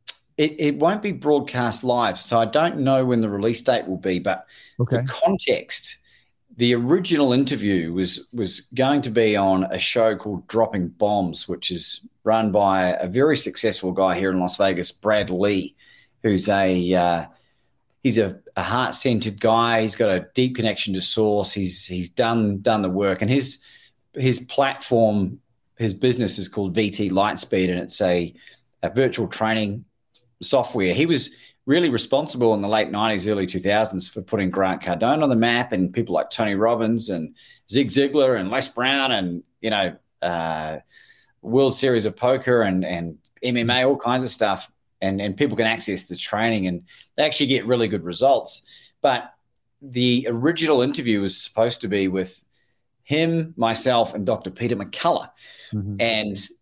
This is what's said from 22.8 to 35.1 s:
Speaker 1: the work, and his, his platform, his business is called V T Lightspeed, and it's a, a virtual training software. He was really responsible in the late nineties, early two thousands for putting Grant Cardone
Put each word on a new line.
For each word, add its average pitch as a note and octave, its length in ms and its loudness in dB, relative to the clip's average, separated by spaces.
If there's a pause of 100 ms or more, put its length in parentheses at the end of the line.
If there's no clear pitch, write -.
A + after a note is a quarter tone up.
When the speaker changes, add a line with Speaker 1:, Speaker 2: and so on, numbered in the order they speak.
Speaker 1:
the F#2 80 -2
work, F#2+ 320 0
and G#2+ 80 0
his, C3 320 0 (520)
his C3 260 0
platform, A2+ 1000 0 (380)
his G#2+ 160 -2
business A#2+ 440 0
is F#2 100 -4
called G2 260 -4
V G#2+ 160 0
T G2+ 180 -2
Lightspeed, F#2 640 0
and F2+ 80 -4
it's - 240 -2
a, F2 320 0 (480)
a - 80 -4
virtual A#2+ 380 0
training A2 560 -2 (580)
software. A2+ 500 0
He C3+ 140 2
was E3 240 0 (360)
really D#3 240 2
responsible B2 640 0
in G2+ 80 -2
the G2+ 60 -4
late A2 220 0
nineties, G#2 380 0
early G2+ 180 0
two F2+ 140 -6
thousands G2 480 0
for G#2 140 -10
putting G2 280 -2
Grant F#2 320 0
Cardone A2+ 400 0